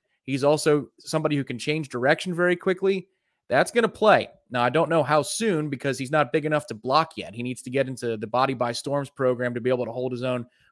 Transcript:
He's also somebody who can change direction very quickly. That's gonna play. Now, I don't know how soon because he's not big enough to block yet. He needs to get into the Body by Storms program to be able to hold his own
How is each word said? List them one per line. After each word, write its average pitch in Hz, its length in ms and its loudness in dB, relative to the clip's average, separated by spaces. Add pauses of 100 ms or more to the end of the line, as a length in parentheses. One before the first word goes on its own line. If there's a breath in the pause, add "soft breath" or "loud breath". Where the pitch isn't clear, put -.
(240)
He's 131 200 -2
also 147 460 2 (100)
somebody 151 360 -2
who 139 80 0
can 123 160 -8
change 151 300 -4
direction 143 440 0
very 175 220 2
quickly. 185 520 -2 (420)
That's 139 220 2
gonna 226 160 2
play. 185 420 4 (220)
Now, 123 120 2
I 123 60 4
don't 151 200 2
know 160 140 4
how 147 180 2
soon 160 480 -2
because 135 300 -4
he's 131 120 -8
not 151 200 2
big 151 140 0
enough 151 220 -2
to 120 60 -8
block 131 440 0
yet. 92 180 -10
He 120 80 -8
needs 123 180 -6
to - 80 -14
get 131 180 0
into 120 300 -4
the 107 100 -8
Body 127 280 0
by 120 160 -2
Storms 139 400 -4
program 123 420 0
to 120 80 -4
be 123 80 0
able 123 160 2
to 110 60 -6
hold 127 200 -4
his 123 120 -6
own 127 220 -4 (260 soft breath)